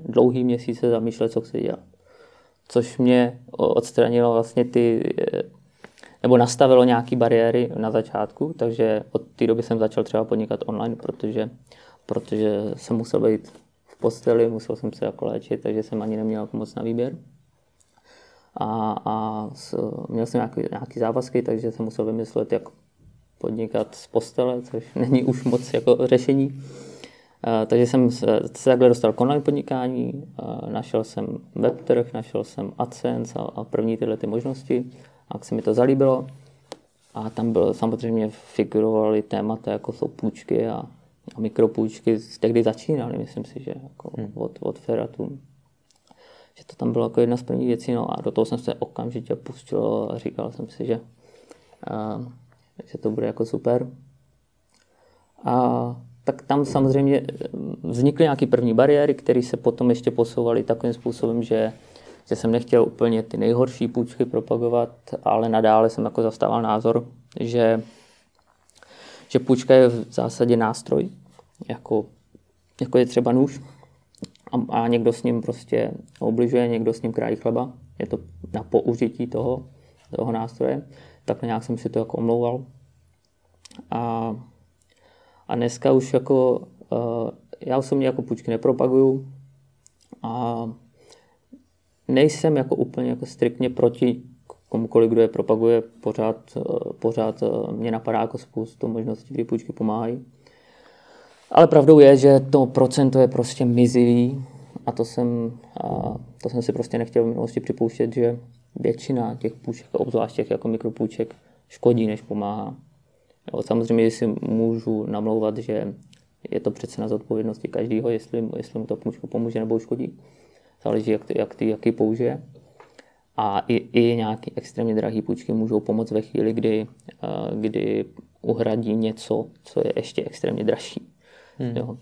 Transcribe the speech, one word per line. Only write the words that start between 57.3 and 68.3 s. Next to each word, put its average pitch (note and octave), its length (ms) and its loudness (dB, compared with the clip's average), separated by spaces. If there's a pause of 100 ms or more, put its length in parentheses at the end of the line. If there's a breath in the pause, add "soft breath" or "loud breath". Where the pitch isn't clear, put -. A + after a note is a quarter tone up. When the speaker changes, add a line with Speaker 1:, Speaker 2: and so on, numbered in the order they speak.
Speaker 1:
vznikly C3 400 2
nějaký C#3 220 2
první B2 280 2
bariéry, C#3+ 400 6
které B2+ 280 2
se B2 160 -4
potom B2 320 2
ještě A#2+ 220 2
posouvaly A#2 520 0
takovým A#2+ 300 -2
způsobem, A#2 500 -2
že, A2 300 0 (560 loud breath)
že A2+ 60 -2
jsem A2+ 160 0
nechtěl A#2+ 320 4
úplně A2+ 400 0
ty A2 140 -10
nejhorší A#2+ 500 2
půjčky A#2+ 380 -2
propagovat, A#2 640 -2 (340)
ale A2+ 260 2
nadále A2 400 4
jsem A2 160 -4
jako A2 160 -2
zastával A2+ 400 0
názor, A2+ 440 0 (340)
že, A2+ 440 2 (1500 loud breath)